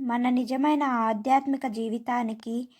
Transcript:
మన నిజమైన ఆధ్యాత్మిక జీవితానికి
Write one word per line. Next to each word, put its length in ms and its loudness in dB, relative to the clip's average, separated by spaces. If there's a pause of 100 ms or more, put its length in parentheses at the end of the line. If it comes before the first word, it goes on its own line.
మన 280 0
నిజమైన 540 2
ఆధ్యాత్మిక 840 2
జీవితానికి 1000 -4 (120)